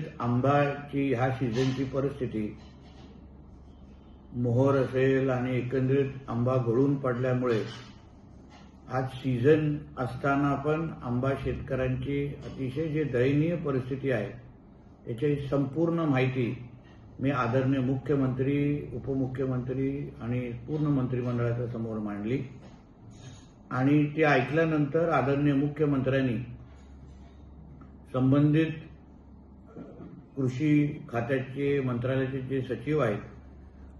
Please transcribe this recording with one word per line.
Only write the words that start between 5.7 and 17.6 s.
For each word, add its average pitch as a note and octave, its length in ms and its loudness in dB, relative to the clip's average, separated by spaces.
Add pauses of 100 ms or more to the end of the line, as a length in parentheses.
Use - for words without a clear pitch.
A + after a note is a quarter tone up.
आंबा A#2+ 280 0
गळून B2+ 400 2
पडल्यामुळे B2 680 0 (1300)
आज B2+ 120 0
सीझन D3 720 4 (220)
असताना C#3 560 0
पण D#3 340 0 (140)
आंबा B2 280 0 (140)
शेतकऱ्यांची C3 880 -4 (100)
अतिशय C3+ 420 -6
जे D3+ 180 -2
दयनीय C#3+ 520 2
परिस्थिती C3+ 540 -2
आहे, G#2 320 -2 (640)
त्याची C#3 440 -2
संपूर्ण E3 500 0
माहिती C3 680 0 (520)
मी C3+ 100 0
आदरणीय C3 500 2